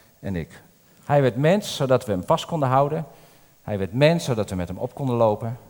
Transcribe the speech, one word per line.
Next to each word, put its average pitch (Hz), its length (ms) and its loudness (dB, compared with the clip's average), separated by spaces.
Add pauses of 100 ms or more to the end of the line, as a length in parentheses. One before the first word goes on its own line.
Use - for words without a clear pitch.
(200)
en 98 160 -6
ik. - 260 -8 (420)
Hij 143 180 2
werd 123 140 2
mens 160 400 0
zodat 131 280 2
we 107 80 -4
hem 90 120 -2
vast 160 220 0
konden 151 220 -2
houden. 143 380 0 (560)
Hij 104 160 -4
werd 92 140 -4
mens 156 320 4
zodat 110 260 -2
we 98 60 -4
met 90 120 -2
hem 95 100 -10
op 117 160 -8
konden 131 220 -2
lopen. 117 420 2 (120)